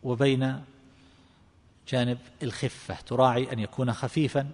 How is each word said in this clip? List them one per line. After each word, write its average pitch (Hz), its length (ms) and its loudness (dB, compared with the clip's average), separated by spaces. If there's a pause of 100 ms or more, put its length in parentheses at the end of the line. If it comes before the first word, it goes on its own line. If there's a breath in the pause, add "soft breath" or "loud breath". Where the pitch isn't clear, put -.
وبين 131 600 0 (1200 soft breath)
جانب 123 300 0 (260)
الخفة، 120 520 -6
تراعي 127 580 2
أن 117 60 -4
يكون 120 340 -2
خفيفاً 139 600 0